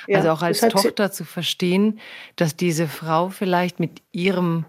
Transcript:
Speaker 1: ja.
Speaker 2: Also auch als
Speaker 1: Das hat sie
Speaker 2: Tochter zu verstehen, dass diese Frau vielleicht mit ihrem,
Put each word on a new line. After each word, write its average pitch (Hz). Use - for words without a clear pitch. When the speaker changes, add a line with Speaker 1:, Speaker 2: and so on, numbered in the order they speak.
Speaker 1:
ja. 202
Speaker 2:
Also 165
auch 156
als 170
Speaker 1:
Das 226
hat 196
sie 202
Speaker 2:
Tochter 196
zu -
verstehen, 185
dass 160
diese 170
Frau 160
vielleicht 180
mit -
ihrem, 175